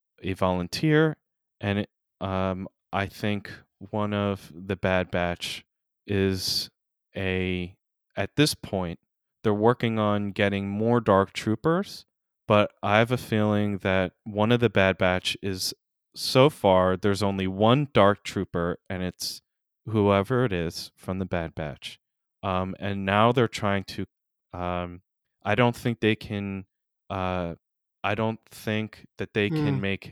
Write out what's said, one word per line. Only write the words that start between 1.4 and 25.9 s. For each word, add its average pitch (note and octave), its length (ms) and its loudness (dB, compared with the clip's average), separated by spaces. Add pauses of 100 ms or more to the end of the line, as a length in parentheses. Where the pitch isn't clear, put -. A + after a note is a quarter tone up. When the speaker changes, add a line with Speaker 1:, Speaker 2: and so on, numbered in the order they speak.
Speaker 1:
and G2+ 200 -2
it, - 100 -8 (300)
um, F#2+ 480 -4 (240)
I G2 140 -2
think G#2 440 -6 (280)
one G#2 340 -4
of G2+ 420 -4
the F#2+ 220 -6
Bad F#2 340 0
Batch F2 540 -4 (420)
is F#2+ 640 -2 (460)
a, F#2 600 -4 (400)
at G2+ 200 -6
this D3+ 180 2
point, F2+ 440 -6 (440)
they're A2 120 2
working A2+ 440 2
on G#2 340 0
getting G2 360 0
more A2+ 320 0
Dark G2 340 4
Troopers, D#3+ 720 -2 (420)
but G#2 240 4 (100)
I G2+ 160 4
have A#2 140 2
a B2 60 0
feeling G#2 600 0
that F#2+ 340 0 (120)
one G#2 280 0
of B2 80 4
the A#2 100 4
Bad F#2+ 280 4
Batch F#2 440 0
is, F#2+ 320 -6 (420)
so C3+ 320 4
far, F#2 480 4
there's G2 260 0
only G2 240 -2
one A2 460 2
Dark G2+ 320 4
Trooper, F2 540 -4 (100)
and F#2 140 -6
it's - 400 -8 (440)
whoever G#2 600 2
it G#2 60 -2
is E2+ 440 -4
from F#2 220 -8
the F#2+ 80 -4
Bad E2 280 -4
Batch. - 460 -12 (420)
Um, F#2 360 -2
and G2 260 -6
now G#2 280 4
they're A#2+ 160 2
trying G2 360 -2
to, - 220 -8 (480)
um, F2 480 -6 (420)
I G#2 100 0
don't A#2+ 220 2
think A#2 240 -4